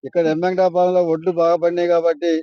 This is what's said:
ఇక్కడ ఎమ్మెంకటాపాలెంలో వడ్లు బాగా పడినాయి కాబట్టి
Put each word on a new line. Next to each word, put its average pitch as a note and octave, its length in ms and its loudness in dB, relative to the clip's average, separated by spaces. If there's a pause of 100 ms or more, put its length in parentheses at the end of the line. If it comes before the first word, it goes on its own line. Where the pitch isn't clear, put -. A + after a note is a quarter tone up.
ఇక్కడ E3 220 -2
ఎమ్మెంకటాపాలెంలో F3+ 760 0
వడ్లు E3 260 -2
బాగా E3+ 260 0
పడినాయి F3 320 0
కాబట్టి E3 440 0 (100)